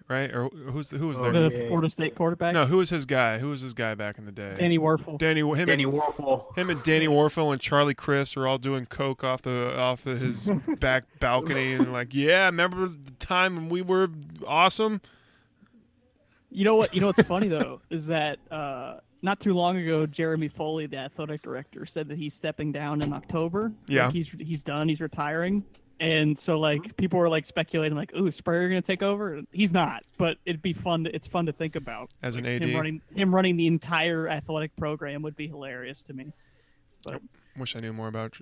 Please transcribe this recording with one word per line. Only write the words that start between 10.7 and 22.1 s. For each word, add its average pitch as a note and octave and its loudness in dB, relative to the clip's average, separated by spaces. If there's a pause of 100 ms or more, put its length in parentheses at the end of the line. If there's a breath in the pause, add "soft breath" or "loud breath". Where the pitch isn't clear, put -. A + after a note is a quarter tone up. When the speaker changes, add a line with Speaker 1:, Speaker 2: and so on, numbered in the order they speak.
Speaker 1:
back C3 2 (160)
balcony C3 2
and, B2+ 2
like, B2 -4
"Yeah, D#3 6
remember F3+ 2
the C#3+ -12
time F#3 2
when D#3+ -6
we F3 -2
were F#3 4 (380)
awesome?" F#3+ 4 (1500 soft breath)
Speaker 3:
You F#3+ 0
know A3 6
what? A3 4
You F#3 2
know G3+ 4
what's G3+ 6
funny G3 2
Speaker 1:
<laughs> - -
Speaker 3:
though C#3+ -2 (100)
is D#3+ -6
that, D3+ 0 (140)
uh, C#3 -8 (220)
not G3 0
too G3+ 2
long F3+ 2
ago, D#3+ 2
Jeremy D#3 -2
Foley, D#3 -6
the C3+ -12
athletic D3+ -8
director, - -12
said D#3 -8
that D3+ -8